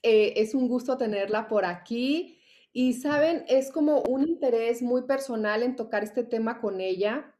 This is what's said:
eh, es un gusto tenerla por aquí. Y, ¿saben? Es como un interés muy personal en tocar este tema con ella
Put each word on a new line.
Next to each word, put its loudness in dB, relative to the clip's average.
eh, 6
es 0
un 2
gusto 0
tenerla -2
por 2
aquí. -4
Y, 2
¿saben? 0
Es 2
como 2
un 0
interés 0
muy 0
personal -2
en -2
tocar -4
este -4
tema -4
con -4
ella -2